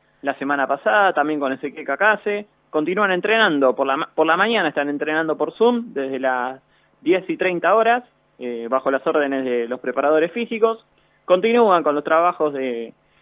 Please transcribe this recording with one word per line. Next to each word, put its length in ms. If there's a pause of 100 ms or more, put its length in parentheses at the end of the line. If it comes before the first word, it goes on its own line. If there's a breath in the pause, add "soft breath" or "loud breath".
(220)
la 180
semana 260
pasada, 460
también 300
con 100
Ezequiel 340
Cacase. 640 (220)
Continúan 420
entrenando, 640
por 120
la 100
ma-, 180
por 100
la 120
mañana 320
están 180
entrenando 500
por 140
Zoom 420
desde 260
las 420 (400)
diez 280
y 60
treinta 400
horas, 300 (340)
eh, 300
bajo 200
las 160
órdenes 380
de 240
los 140
preparadores 500
físicos. 540 (400)
Continúan 580
con 100
los 120
trabajos 480
de, 400 (280)